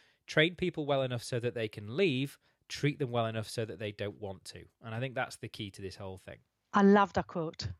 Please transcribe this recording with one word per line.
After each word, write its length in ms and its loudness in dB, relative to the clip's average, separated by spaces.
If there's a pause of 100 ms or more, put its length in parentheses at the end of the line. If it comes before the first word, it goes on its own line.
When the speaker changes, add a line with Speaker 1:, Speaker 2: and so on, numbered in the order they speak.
(260)
Speaker 1:
"Train 280 4
people 320 -2
well 160 4
enough 200 -2
so 180 -2
that 140 0
they 140 -2
can 280 -10
leave, 420 0 (300)
treat 300 0
them 120 -2
well 160 2
enough 220 -4
so 160 -4
that 140 -6
they 140 -4
don't 280 -6
want 260 -8
to." 180 -16 (180)
And 120 -10
I 60 -4
think 140 -6
that's 220 -4
the 120 -10
key 240 -8
to 100 -16
this 140 -8
whole 220 -12
thing. 200 -18 (340)
Speaker 2:
I 100 4
love 300 8
that 160 -2
quote. 400 -6 (120)